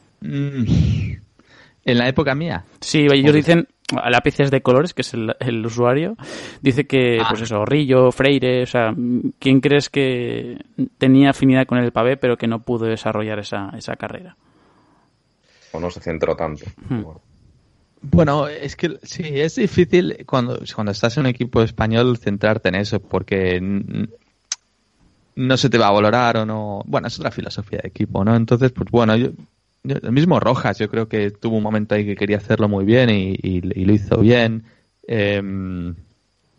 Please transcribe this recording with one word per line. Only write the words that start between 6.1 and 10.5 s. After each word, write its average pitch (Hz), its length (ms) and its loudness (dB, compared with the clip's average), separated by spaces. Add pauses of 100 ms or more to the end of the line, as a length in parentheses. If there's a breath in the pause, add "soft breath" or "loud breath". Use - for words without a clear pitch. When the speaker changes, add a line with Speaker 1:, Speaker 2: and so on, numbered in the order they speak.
Speaker 2:
dice 135 240 2
que, 123 340 2
Speaker 1:
Ah. 113 80 0
Speaker 2:
pues 110 120 -2
eso, 110 240 -2
Rillo, 127 480 4
Freire, 127 500 2
o 127 40 -4
sea, 113 280 0 (460)
¿quién 135 200 4
crees 143 300 2
que 120 680 -4 (400)